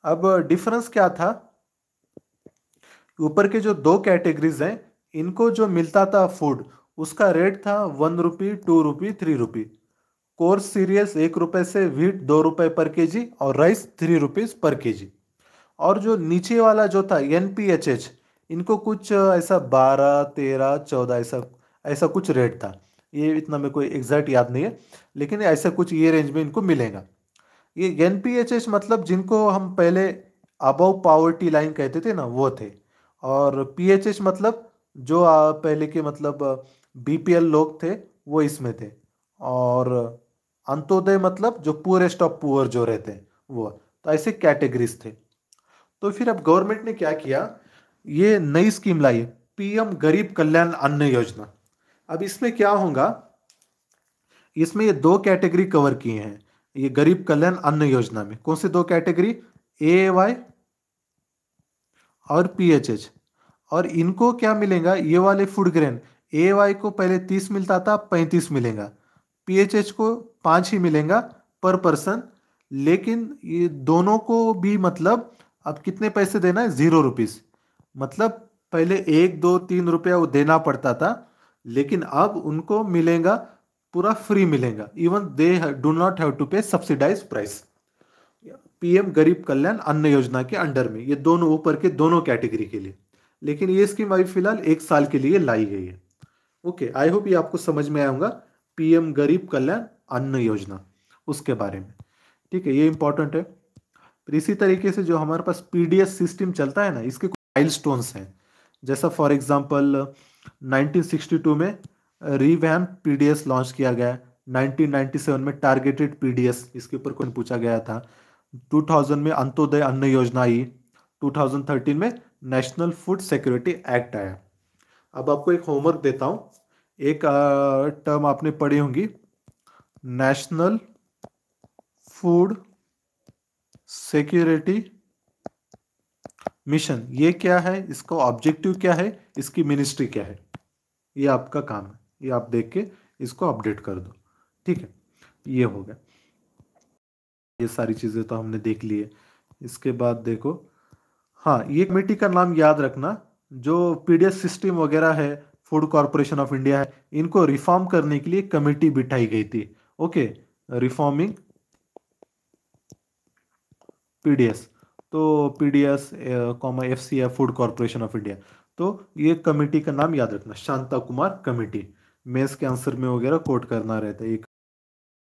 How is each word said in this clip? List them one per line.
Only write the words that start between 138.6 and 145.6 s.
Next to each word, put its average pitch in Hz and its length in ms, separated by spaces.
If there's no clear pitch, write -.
क्या 180 200
है, 190 340
इसकी - 240
मिनिस्ट्री 143 440
क्या 104 180
है, 95 220
ये 139 100
आपका 135 340
काम 104 260
है। - 200
ये 131 80
आप 120 200
देख 113 220
के 202 140
इसको 139 280
अपडेट 110 320
कर 98 140
दो। 92 180
ठीक 180 120
है, - 160
ये 127 180